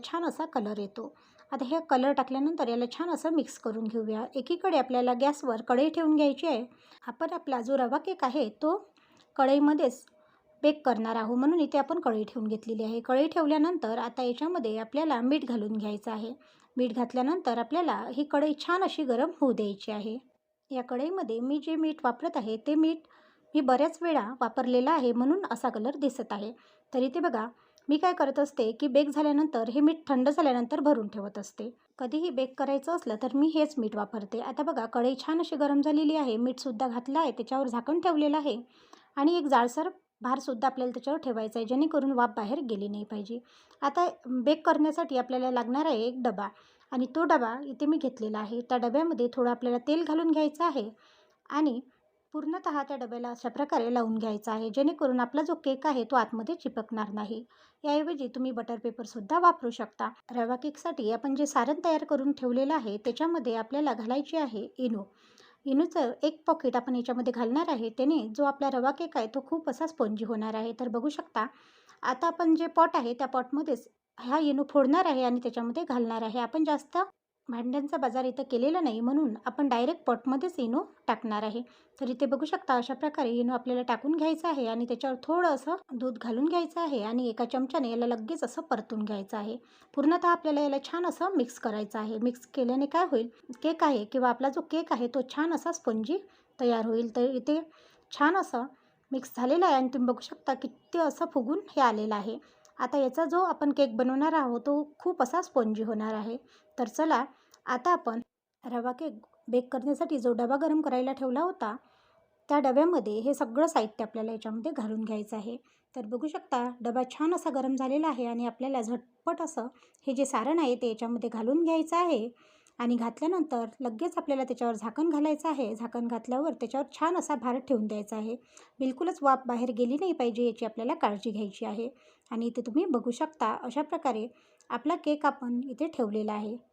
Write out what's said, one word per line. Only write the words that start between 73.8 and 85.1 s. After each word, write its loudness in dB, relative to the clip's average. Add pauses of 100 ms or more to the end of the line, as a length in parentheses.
हा 0
इनो 2
फोडणार 6
आहे 2
आणि 2
त्याच्यामध्ये -4
घालणार -2
आहे. -4
आपण 0
जास्त 0 (520)
भांड्यांचा -2
बाजार 0
इथं -2
केलेला 2
नाही, 0
म्हणून 2 (120)
आपण 0
डायरेक्ट 0
पॉटमध्येच 0
इनो 0 (240)
टाकणार -2
आहे. -4 (400)
तर -2
इथे 0
बघू 0
शकता, 0
अशा 0
प्रकारे -2
इनो 2
आपल्याला -2
टाकून 0
घ्यायचं 0
आहे 0
आणि -2
त्याच्यावर -4